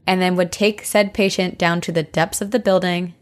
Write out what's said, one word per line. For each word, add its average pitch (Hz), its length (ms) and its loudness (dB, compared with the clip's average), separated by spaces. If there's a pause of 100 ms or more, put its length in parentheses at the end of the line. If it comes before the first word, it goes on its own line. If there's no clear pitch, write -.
and 185 160 2
then 180 140 2
would 175 160 0
take 208 320 0
said 202 300 0
patient 190 440 0
down 170 240 0
to 175 100 -6
the 165 120 0
depths - 380 -2
of 202 100 -6
the 240 80 2
building, 180 640 0